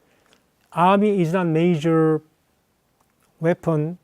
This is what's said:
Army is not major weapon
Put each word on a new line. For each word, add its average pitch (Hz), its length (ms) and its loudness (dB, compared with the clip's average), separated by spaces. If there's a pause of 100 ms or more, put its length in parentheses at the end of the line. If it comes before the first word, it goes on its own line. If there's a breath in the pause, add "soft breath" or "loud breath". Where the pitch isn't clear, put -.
(720)
Army 196 480 2
is 160 120 -2
not 185 140 -2
major 160 720 0 (1160)
weapon 165 640 -2